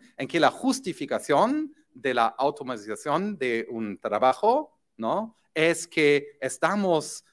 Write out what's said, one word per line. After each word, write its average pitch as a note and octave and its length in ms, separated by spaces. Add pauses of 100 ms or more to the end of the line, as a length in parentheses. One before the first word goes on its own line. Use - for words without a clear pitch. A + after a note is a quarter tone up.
(180)
en C3+ 100
que E3+ 120
la C#3 120
justificación A#3 1200 (200)
de C3 200
la A#2 120
automatización C#3 1120
de A#2+ 320
un A2 300
trabajo, C3 800 (180)
¿no? E3+ 380 (180)
es E3 340
que C#3+ 540
estamos, E3 920